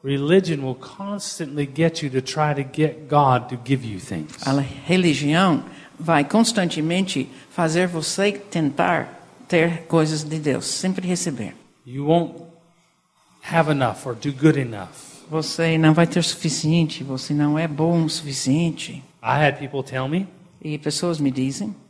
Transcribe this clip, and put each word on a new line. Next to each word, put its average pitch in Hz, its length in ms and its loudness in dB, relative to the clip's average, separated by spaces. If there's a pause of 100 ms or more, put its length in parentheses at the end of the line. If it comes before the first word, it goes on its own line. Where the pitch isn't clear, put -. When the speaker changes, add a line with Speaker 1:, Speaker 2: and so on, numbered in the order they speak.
Speaker 1:
Religion 147 600 2
will 127 120 -4
constantly 170 880 -8
get 160 360 0
you 147 80 -4
to 131 120 0
try 151 320 0
to 139 80 -2
get 151 460 -2
God 131 400 4
to 127 160 -8
give 127 200 0
you 104 140 -8
things. 78 480 -8
Speaker 2:
A 135 140 0
religião 156 1040 2 (340)
vai 160 260 4
constantemente 175 1040 0 (220)
fazer 170 380 0
você 175 440 -2
tentar 170 920 -2 (220)
ter 170 400 2
coisas 156 340 2
de 151 160 -6
Deus, 143 280 -2
sempre 185 420 -4
receber. 151 480 -4 (280)
Speaker 1:
You 135 220 -8
won't 165 340 2 (1080)
have 165 200 2
enough 135 360 0
or 123 80 -6
do 139 180 -6
good 139 280 4
enough. 107 300 -8 (380)
Speaker 2:
Você 160 480 -2
não 160 160 6
vai 170 140 6
ter 170 140 0
o - 20 0
suficiente, 156 800 0
você 131 320 -6
não 147 240 2
é 165 80 0
bom 160 380 2
o 156 60 0
suficiente. 139 920 -2 (200)
Speaker 1:
I 127 220 2
had 139 140 2
people 135 240 -6
tell 131 260 -6
me, 180 200 -2 (340)
Speaker 2:
E 151 160 -8
pessoas 156 400 -2
me 143 140 0
dizem 139 420 -4 (160)